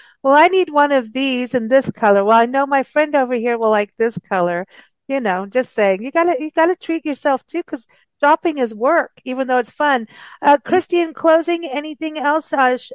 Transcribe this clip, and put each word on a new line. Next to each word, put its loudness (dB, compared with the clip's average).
"Well, 4
I 6
need 0
one 2
of -2
these -4
in -2
this 2
color. 2
Well, 4
I 4
know -2
my 0
friend -2
over 0
here -2
will 0
like 0
this -2
color." -2
You -2
know, -2
just -4
saying, 0
you -10
gotta, 0
you -8
gotta 2
treat -6
yourself -2
too, -8
'cause -12
shopping 2
is -2
work, -2
even -6
though 0
it's -4
fun. -2
Uh, 4
Christy, -2
in -4
closing, 0
anything -8
else, -2
uh, 0
sh-, -20